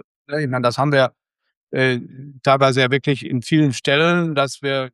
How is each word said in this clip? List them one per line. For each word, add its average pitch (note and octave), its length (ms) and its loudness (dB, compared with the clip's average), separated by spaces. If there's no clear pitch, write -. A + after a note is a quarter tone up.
ne, D3 140 -4
ich C#3+ 60 -2
meine, B2+ 140 -2
das A#2+ 160 0
haben C#3+ 140 0
wir, C3+ 200 4
äh, C3 260 0
teilweise C3+ 380 4
ja B2 100 2
wirklich C#3 340 -2
in B2+ 160 -4
vielen D3+ 300 2
Stellen, D#3+ 640 0
dass C#3 260 -2
wir C3+ 320 -4